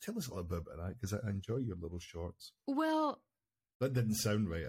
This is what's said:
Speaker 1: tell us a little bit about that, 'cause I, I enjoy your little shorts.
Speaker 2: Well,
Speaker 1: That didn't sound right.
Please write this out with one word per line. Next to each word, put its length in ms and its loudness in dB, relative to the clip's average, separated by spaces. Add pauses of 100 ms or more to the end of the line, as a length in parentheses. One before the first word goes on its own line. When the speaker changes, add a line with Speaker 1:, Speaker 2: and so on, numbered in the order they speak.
Speaker 1:
tell 160 -4
us 100 -2
a 20 -8
little 140 -2
bit 140 0
about 180 -8
that, 240 -4
'cause 140 -2
I, 120 0
I 40 0
enjoy 260 -2
your 200 0
little 240 -6
shorts. 520 -8 (140)
Speaker 2:
Well, 560 2 (580)
Speaker 1:
That 120 2
didn't 220 4
sound 360 4
right. 180 0